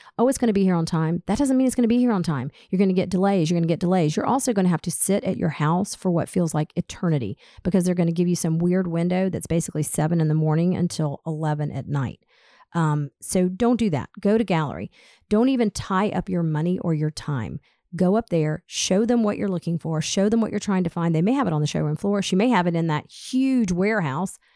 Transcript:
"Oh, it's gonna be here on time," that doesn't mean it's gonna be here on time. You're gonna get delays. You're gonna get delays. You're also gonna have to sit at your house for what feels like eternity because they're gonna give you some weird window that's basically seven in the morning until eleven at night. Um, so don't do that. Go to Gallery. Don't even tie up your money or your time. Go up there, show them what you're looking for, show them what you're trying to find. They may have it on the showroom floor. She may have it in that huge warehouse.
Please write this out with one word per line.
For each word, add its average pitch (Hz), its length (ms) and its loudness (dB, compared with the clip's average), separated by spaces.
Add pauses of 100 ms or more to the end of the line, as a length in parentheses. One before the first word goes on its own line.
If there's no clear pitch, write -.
(180)
"Oh, 233 100 4
it's 269 100 2
gonna 226 160 2
be 196 100 2
here 185 120 4
on 165 100 0
time," 160 400 -2
that 202 120 -2
doesn't 262 200 2
mean 262 100 4
it's 240 80 -2
gonna 240 120 2
be 240 100 4
here 247 140 2
on 185 120 0
time. 139 280 -2 (180)
You're 185 100 -2
gonna 190 140 4
get 185 160 0
delays. 190 400 2
You're 175 100 2
gonna 165 80 2
get 170 120 0
delays. 175 360 2
You're 208 100 -2
also 254 280 0
gonna 185 160 2
have 165 140 0
to 175 80 -4
sit - 320 0
at 190 140 -2
your 170 120 0
house 160 440 0
for - 160 -4
what 165 200 0
feels 175 240 0
like 156 220 -2
eternity 147 640 -2 (260)
because 180 200 2
they're 180 120 2
gonna 170 160 2
give 175 160 0
you 175 80 2
some 165 240 0
weird 180 280 2
window 180 420 0
that's 180 180 -6
basically 165 360 -2
seven 165 380 0
in 156 60 2
the 151 80 2
morning 156 400 2
until 156 500 -2
eleven 151 460 -4
at 131 160 -8
night. 139 320 -4 (540)
Um, 151 360 0 (100)
so 185 300 0
don't 233 280 0
do 220 120 0
that. 143 200 -4 (120)
Go 202 160 4
to 220 80 0
Gallery. 151 460 -4 (360)
Don't 226 220 4
even 240 220 2
tie 196 400 -2
up - 180 -4
your 180 140 0
money 160 360 0
or 170 140 -2
your 151 180 -2
time. 139 480 -6 (340)
Go 180 220 2
up 226 140 -2
there, 156 380 -2
show - 360 0
them 240 180 2
what 208 160 0
you're 202 120 -4
looking 170 280 -4
for, 160 240 -4
show 196 280 0
them 226 100 2
what 220 120 -2
you're 202 100 -4
trying 185 240 0
to - 40 -2
find. 170 240 -2
They 156 80 2
may 208 120 2
have 269 140 0
it 170 40 0
on 151 80 0
the 151 80 0
showroom 151 300 -2
floor. 202 240 0
She 185 160 0
may 214 100 2
have 190 180 2
it 175 80 0
in 165 140 0
that 151 240 -4
huge 254 600 0
warehouse. 185 640 -2 (160)